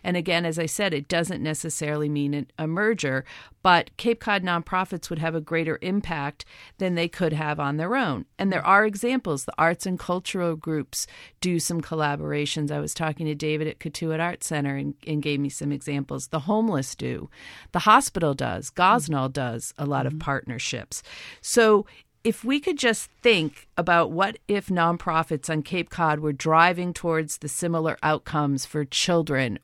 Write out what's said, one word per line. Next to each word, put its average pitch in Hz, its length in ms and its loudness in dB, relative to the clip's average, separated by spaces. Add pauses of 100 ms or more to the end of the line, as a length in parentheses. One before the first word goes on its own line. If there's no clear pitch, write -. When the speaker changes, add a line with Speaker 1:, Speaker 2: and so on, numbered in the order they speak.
Speaker 1:
And 180 140 -2
again, 170 300 0
as 160 120 -2
I 170 60 -2
said, 185 300 -2
it 143 140 -4
doesn't 170 340 -2
necessarily 151 680 -4
mean 143 240 0
an, 143 140 -4 (120)
a 156 80 -4
merger, 160 600 0 (360)
but 180 360 4
Cape 226 200 0
Cod 202 240 -2
nonprofits 180 680 -2
would 165 80 -4
have 160 160 -2
a 160 80 -2
greater 160 400 -2
impact 170 640 -4 (320)
than 185 160 0
they 170 120 2
could 165 280 -2
have 151 260 -2
on 143 160 -2
their 175 180 -2
own. 165 300 -2 (140)
And 190 120 2
there 180 140 0
are 202 220 8
examples. 214 580 -2
The - 140 -8
arts 165 260 2
and 185 140 -2
cultural 180 580 -2
groups 156 500 -4 (360)
do 175 180 0
some 165 220 -2
collaborations. 147 880 -2
I 147 100 -2
was 147 140 -4
talking 160 320 -4
to 151 80 -2
David 151 340 -2
at - 100 -8
Cotuit 160 420 -4
Art 175 220 -4
Center 143 320 -2
and, 143 200 -4 (120)
and 151 160 -2
gave 147 160 0
me 143 120 -2
some 143 200 -4
examples. 139 580 -6
The 156 120 -4
homeless 202 540 0
do. - 340 -6 (440)
The 175 80 0
hospital 185 520 4
does. 120 380 -4
Gosnell 156 600 4
does 123 460 -6
a 147 80 -6
lot 135 220 0
of 131 80 -2
Speaker 2:
Mm-hmm. 156 60 -8
Speaker 1:
partnerships. 131 840 -6 (400)
So 220 420 6 (380)
if - 220 0
we 277 160 0
could 330 180 -2
just 233 300 0 (140)
think 180 440 2 (120)
about 170 340 4
what 196 340 0
if 202 200 0
nonprofits 170 800 0
on 156 140 0
Cape 175 260 -4
Cod 156 320 2
were 151 140 0
driving 170 580 4
towards 160 460 -2
the 151 100 -10
similar 165 540 0
outcomes 147 640 0
for 151 180 -4
children 135 800 0